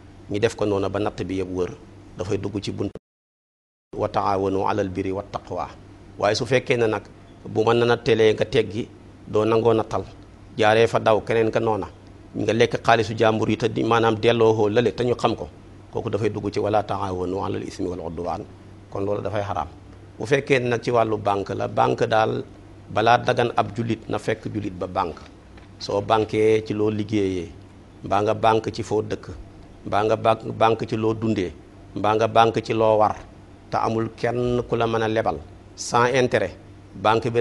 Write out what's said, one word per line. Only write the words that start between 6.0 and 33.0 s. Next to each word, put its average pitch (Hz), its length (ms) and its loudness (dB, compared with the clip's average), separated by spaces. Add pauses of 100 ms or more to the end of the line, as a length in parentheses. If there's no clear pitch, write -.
Waaye 104 160 2
su 131 120 -4
fekkee 127 300 0
ne 117 100 2
nag 104 160 -2 (420)
bu 107 200 -4
ma 113 100 4
na 120 100 4
nattalee 113 480 4
nga 107 140 0
teggi, 107 420 -2 (400)
doo 107 160 2
nangoo 113 300 4
nattal, 104 300 -2 (520)
jaaree 110 300 6
fa 117 120 0
daw 110 220 4
keneen 113 300 0
ka 113 100 0
noona, 107 280 -2 (460)
nga 110 180 -2
lekk 117 300 2
xaalisu 117 360 4
jàmbur 110 320 2
yi 107 60 2
te 113 120 -2
di, 120 160 -2
maanaam, 113 320 2
delloo 113 380 4
hoo 107 140 2
lale 110 260 2
te 120 100 -4
ñu 120 100 0
xam 117 220 0
ko, - 120 -10 (440)
kooku 110 180 -6
dafay 107 200 -2
dugg 101 220 -6
ci - 80 -4
"wala 101 220 0
taawanu 95 600 -6
alal 104 180 -6
ismi - 260 -8
wal 90 120 -6
udwan." 85 420 -6 (480)
Kon 98 140 -6
loolu 101 160 -4
dafay 104 220 -4
xaraam. 82 260 -6 (500)
Bu - 80 -6
fekkee 139 340 2
ne 123 80 -2
nag 120 140 0
ci - 80 -2
wàllu 110 280 2
banque 101 360 -2
la, 107 140 -4
banque 120 400 2
daal, 113 360 0 (440)
balaa 113 300 4
dagan 117 380 0
ab 107 200 -2
julit, 117 320 -4
na 110 100 -2
fekk - 360 -4
julit 104 180 -6
ba 92 140 -8
banque. 92 460 -6 (520)
Soo 101 160 0
banquee 107 640 2
ci - 80 -6
loo 104 160 0
liggéeyee, 98 600 -2 (560)
mbaa 95 200 0
nga 107 100 0 (100)
banque 110 280 2
ci 113 160 -8
foo 107 160 0
dëkk, - 220 -8 (600)
mbaa 101 180 0
nga 110 120 2
ban-, 110 280 0 (160)
banque 113 280 2
ci 117 80 -2
loo 110 160 0
dundee, 107 400 -2 (460)
mbaa 101 180 2
nga 110 100 4 (100)
banque 113 280 4
ci - 80 -4
loo 110 280 4